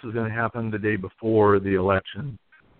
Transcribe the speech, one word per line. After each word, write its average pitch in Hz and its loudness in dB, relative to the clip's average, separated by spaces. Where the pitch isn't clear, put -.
was 113 -10
gonna 113 -4
happen 113 -4
the 107 -4
day 107 -2
before 104 2
the 98 0
election. 98 -2